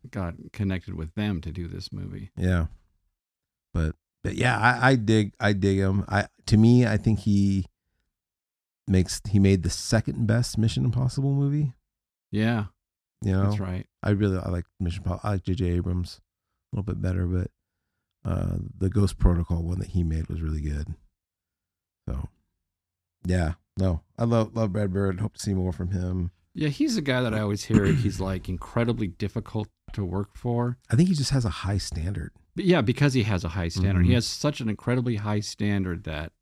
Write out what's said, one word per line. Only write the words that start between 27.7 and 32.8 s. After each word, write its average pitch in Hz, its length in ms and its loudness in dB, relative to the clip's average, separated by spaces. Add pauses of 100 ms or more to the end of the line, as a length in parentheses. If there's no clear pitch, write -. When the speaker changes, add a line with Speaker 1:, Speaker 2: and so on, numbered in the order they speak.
Speaker 1:
he's, 107 340 2
like, 95 300 -4
incredibly 113 580 -2
difficult 104 600 -6 (240)
to 104 100 -4
work 95 320 -4
for. 120 420 -2 (120)
Speaker 2:
I 113 60 2
think 170 120 6
he 190 80 2
just 139 160 -2
has 131 140 2
a 98 40 0
high 90 280 -4
standard. 87 540 -6 (240)
Speaker 1:
But 202 100 -4
yeah, 175 160 6